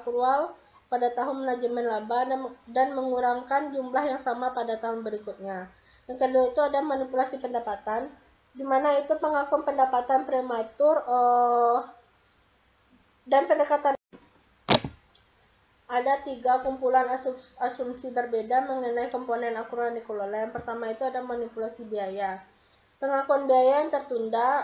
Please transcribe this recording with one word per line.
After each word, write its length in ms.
akrual 480
pada 240
tahun 320
manajemen 400
laba 400
dan, 240
dan 240
mengurangkan 800
jumlah 320
yang 160
sama 320
pada 240
tahun 240
berikutnya. 720
Yang 160
kedua 320
itu 80
ada 240
manipulasi 560
pendapatan, 720
di 80
mana 400
itu 160
pengakuan 480
pendapatan 640
prematur, 720
eh, 800
dan 240
pendekatan. 480
Ada 320
tiga 360
kumpulan 480
asum-, 320
asumsi 560
berbeda 520
mengenai 480
komponen 440
akrual 360
yang 80
dikelola. 440
Yang 160
pertama 320
itu 160
ada 160
manipulasi 640
biaya. 560
Pengakuan 480
biaya 320
yang 80
tertunda, 720